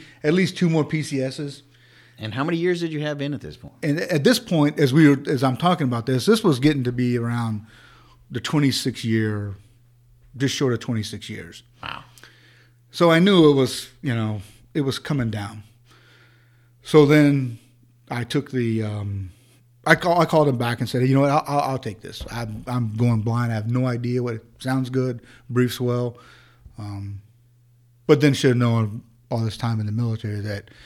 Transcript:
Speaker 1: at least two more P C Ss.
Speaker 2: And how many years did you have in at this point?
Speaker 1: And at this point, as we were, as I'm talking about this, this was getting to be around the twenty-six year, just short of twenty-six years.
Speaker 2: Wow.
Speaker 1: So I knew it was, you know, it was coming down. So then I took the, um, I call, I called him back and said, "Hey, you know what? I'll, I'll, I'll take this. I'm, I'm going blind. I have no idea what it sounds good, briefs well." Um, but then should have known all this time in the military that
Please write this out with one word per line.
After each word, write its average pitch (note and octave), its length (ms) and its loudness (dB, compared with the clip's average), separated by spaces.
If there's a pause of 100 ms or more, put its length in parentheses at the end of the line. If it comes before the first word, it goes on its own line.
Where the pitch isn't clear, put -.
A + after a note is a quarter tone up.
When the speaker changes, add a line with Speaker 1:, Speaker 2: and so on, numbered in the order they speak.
(220)
Speaker 1:
at D3+ 120 2
least F#3 240 0
two F3 120 2
more D#3+ 140 2
P D#3 180 -4
C C3+ 200 -6
Ss. C3+ 420 -8 (560)
Speaker 2:
And G#2+ 140 -10
how C3+ 100 -4
many E3+ 140 -2
years F3 240 0
did E3 120 -4
you D3 80 -6
have D3 200 -6
in C#3+ 120 -4
at C3+ 80 -8
this D2 160 -12
point? - 240 -20
Speaker 1:
And D#3 180 0
at F3+ 240 -2
this G#3 140 6
point, D3+ 420 2
as C3+ 140 4
we D#3 160 8
were, C#3 80 6 (100)
as C3+ 160 0
I'm B2+ 140 0
talking E3+ 300 0
about A#2 180 -2
this, C3 200 0
this A3 180 4
was D3+ 160 4
getting C#3 240 2
to A#2+ 80 0
be B2 260 0
around A#2 480 -4 (640)
the A#2+ 120 -8
twenty-six C#3 640 -2
year, G#2+ 500 -2 (840)
just C3 160 -2
short C3 200 0
of A2+ 60 -4
twenty-six G#2+ 500 -8
years. F2 340 -16 (180)
Speaker 2:
Wow. - 220 -12 (880)
Speaker 1:
So E3+ 180 4
I E3 100 6
knew F3+ 300 8
it D3 60 6
was, C3 320 0 (140)
you C3 120 -2
know, G#2+ 280 -2 (320)
it D#3 80 0
was C3+ 180 -4
coming B2+ 320 -2
down. G#2 320 -10 (1200)
So D3+ 220 6
then C#3+ 520 4 (520)
I B2 160 -6
took C#3 260 -4
the, A2+ 320 -2
um, G2+ 480 -6 (560)
I D#3+ 80 6
call, F3 260 2
I E3 40 4
called D#3 220 4
him B2+ 100 0
back A#2+ 220 -2
and B2 100 -2
said, B2 120 0
"Hey, C3 60 4
you C3+ 80 4
know C3+ 60 4
what? C#3+ 100 2
I'll, D3+ 160 2
I'll, C#3+ 120 0 (120)
I'll C3+ 80 -6
take G#2 220 -10
this. - 280 -16
I'm, A2+ 380 -10
I'm A#2+ 280 -4
going A#2 260 2
blind. A#2 300 -2
I A2+ 40 -2
have G#2+ 160 -4
no B2+ 160 0
idea A#2+ 340 -4
what A#2+ 140 -4
it A2 100 -16 (140)
sounds C3 320 -4
good, B2+ 300 -2 (280)
briefs B2 320 0
well." B2 360 -4 (600)
Um, G2+ 440 -12 (840)
but D3 160 6
then C#3+ 120 4
should C3+ 160 2
have B2 80 4
known A2+ 440 0 (300)
all A#2 80 -2
this A2 180 -4
time A#2 220 -4
in G#2+ 80 -4
the G#2 40 -6
military A2 500 -4
that G#2 280 -8 (160)